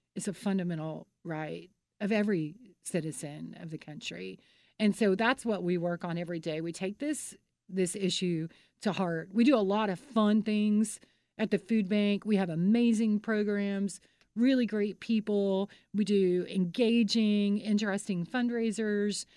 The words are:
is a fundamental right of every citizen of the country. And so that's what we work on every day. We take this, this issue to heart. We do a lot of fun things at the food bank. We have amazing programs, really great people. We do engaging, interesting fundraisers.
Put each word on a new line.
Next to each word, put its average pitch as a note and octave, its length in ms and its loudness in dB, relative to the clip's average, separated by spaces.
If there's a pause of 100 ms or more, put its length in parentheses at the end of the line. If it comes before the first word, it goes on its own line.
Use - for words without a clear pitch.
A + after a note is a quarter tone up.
(160)
is - 120 -8
a F#3 60 -4
fundamental E3+ 760 -4 (160)
right E3 460 -8 (320)
of G3+ 100 0
every G3+ 440 0 (280)
citizen D#3 800 -8
of E3+ 80 -12
the D#3+ 80 -12
country. F3+ 600 -12 (420)
And G#3 160 4
so G3 200 4
that's A#3 300 0
what G3 180 -2
we F3+ 140 0
work E3+ 260 -4
on E3+ 140 -4
every E3+ 220 -6
day. D#3+ 220 -6
We E3+ 120 -6
take F#3+ 260 -6
this, - 360 -6 (340)
this F#3 260 -2
issue F3+ 520 -2 (340)
to G3+ 100 -2
heart. E3+ 400 -2
We A3+ 140 4
do C#4 100 6
a A3 40 4
lot G3+ 300 0
of F3 100 -4
fun G#3+ 420 2
things G#3+ 580 0 (380)
at G#3+ 140 -2
the G3+ 80 2
food A3 280 0
bank. G#3 380 0
We G#3+ 120 2
have F#3+ 120 2
amazing G#3+ 720 4
programs, G3+ 800 -2 (360)
really B3 300 4
great G#3 340 -2
people. G3+ 720 0 (240)
We G#3 100 2
do F#3 460 2
engaging, G#3 1120 2
interesting G3+ 640 -2
fundraisers. A3 1000 -2 (120)